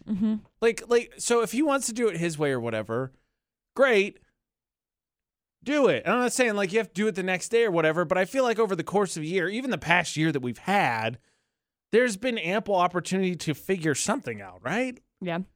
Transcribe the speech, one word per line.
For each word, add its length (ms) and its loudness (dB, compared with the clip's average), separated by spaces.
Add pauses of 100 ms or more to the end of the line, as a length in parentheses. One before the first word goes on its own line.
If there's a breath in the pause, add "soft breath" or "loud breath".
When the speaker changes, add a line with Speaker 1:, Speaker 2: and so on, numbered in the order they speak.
Speaker 1:
Mm-hmm. 280 0 (240)
Speaker 2:
like, 280 2
like, 320 2
so 220 2
if 100 -2
he 100 0
wants 240 2
to 80 -6
do 140 2
it 100 -2
his 220 -2
way 120 2
or 80 0
whatever, 520 -2 (640)
great. 420 4 (1500)
Do 240 2
it. 180 2
And 100 2
I'm 60 2
not 120 -2
saying, 220 2
like, 160 0
you 80 0
have 80 0
to 80 -20
do 120 0
it 60 0
the 80 -4
next 280 -2
day 160 2
or 60 0
whatever, 340 2
but 120 0
I 80 2
feel 180 0
like 140 0
over 180 0
the 80 -2
course 340 -2
of 60 -6
a 40 -6
year, 220 0
even 200 -4
the 80 -2
past 400 0
year 140 2
that 80 -2
we've 180 -6
had, 600 0 (720)
there's 260 2
been 220 -4
ample 360 -2
opportunity 600 0
to 180 -4
figure 400 -2
something 480 -4
out, 220 -18
right? 340 -4 (240)
Speaker 1:
Yeah. 180 -4 (160)